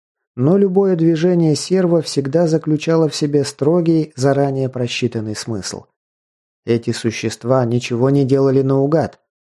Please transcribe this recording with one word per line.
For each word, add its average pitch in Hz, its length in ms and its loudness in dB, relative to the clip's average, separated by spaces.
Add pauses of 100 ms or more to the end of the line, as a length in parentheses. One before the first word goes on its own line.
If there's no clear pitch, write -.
(340)
Но 143 220 2
любое 190 400 2
движение 165 580 2
серва 175 460 0
всегда 143 460 -2
заключало 156 600 0
в 143 80 -6
себе 143 300 0
строгий, 160 720 0
заранее 135 500 0
просчитанный 117 720 -4
смысл. - 480 -10 (800)
Эти 117 260 0
существа 117 720 -2
ничего 120 460 -2
не 139 160 2
делали 135 360 2
наугад. 135 580 0 (280)